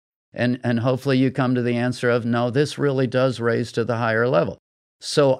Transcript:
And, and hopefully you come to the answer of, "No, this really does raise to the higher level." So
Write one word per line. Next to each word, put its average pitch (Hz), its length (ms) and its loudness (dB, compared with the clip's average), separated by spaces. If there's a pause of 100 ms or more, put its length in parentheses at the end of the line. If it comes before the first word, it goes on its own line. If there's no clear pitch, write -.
(360)
And, 120 280 0
and 120 160 0
hopefully 131 400 0
you 135 100 2
come 131 240 0
to 123 80 0
the 120 160 -2
answer 123 320 -2
of, 120 160 0
"No, 120 240 0
this 139 300 -2
really 135 260 0
does 127 340 0
raise 117 340 0
to 117 120 0
the 117 120 -2
higher 117 300 0
level." 143 300 0 (420)
So 135 400 2